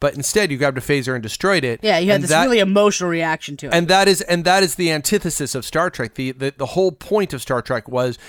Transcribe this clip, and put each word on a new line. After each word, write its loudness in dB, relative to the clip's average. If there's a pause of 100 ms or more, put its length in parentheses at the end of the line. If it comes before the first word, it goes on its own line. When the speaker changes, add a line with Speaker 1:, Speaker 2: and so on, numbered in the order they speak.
Speaker 1:
but 0
instead 0
you -4
grabbed 0
a -8
phaser 0
and -6
destroyed 0
it." -4
Speaker 2:
Yeah, 2
you 0
had 4
Speaker 1:
And 0
Speaker 2:
this 0
Speaker 1:
that 4
Speaker 2:
really 4
emotional 2
reaction -4
to -12
it. -4
Speaker 1:
And 2
that 4
is, 4
and -2
that 4
is 0
the 0
antithesis -2
of -6
Star -2
Trek. -8
The, -4
the, -4
the -6
whole 0
point -2
of -8
Star -2
Trek -4
was -2